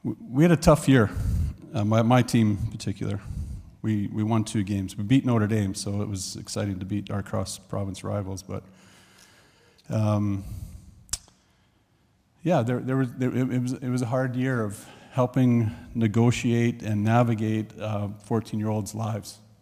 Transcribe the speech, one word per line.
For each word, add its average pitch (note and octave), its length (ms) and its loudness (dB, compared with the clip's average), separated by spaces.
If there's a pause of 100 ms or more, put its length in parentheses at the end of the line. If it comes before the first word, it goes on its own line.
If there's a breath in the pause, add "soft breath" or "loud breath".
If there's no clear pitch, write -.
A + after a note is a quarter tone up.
we, A2 100 -4 (160)
we C3 140 2
had F3 100 6
a - 40 4
tough - 300 4
year, B2+ 220 6 (640 loud breath)
uh, G#2+ 100 -2
my, A2 180 4
my B2 200 6
team A2 420 2
in A2 80 -4
particular. - 480 -6 (640 loud breath)
We, G#2 260 -2
we G#2+ 160 -4
won A2 200 2
two G#2+ 200 -2
games. G2 340 -4
We G#2+ 60 -6
beat C3 220 4
Notre A2+ 220 4
Dame, G2+ 260 0
so G2+ 280 -4
it G#2 80 -4
was F#2+ 260 -8
exciting G2 440 -6
to F#2+ 60 -8
beat G2+ 260 -6
our G2+ 120 -4
cross-province G2 800 -8
rivals. G2 400 -6
But, G2 200 -10 (1300 soft breath)
um, G#2 540 0 (2000 loud breath)
yeah, D#3 180 2
there, B2 180 0
there B2+ 180 -2
was, B2+ 160 0
there, B2+ 200 -2
it, B2+ 180 0
it B2 100 0
was, B2 120 -2
it B2+ 160 -6
was B2+ 120 0
a B2+ 40 -2
hard B2+ 300 -2
year B2+ 280 0
of G2+ 220 -8 (260 loud breath)
helping B2 600 4 (240 loud breath)
negotiate A#2 880 2
and G#2 200 -2
navigate, A2 760 2
uh, G2+ 280 -4 (180)
fourteen-year-olds G#2+ 680 -2
lives. G#2+ 460 -6 (220)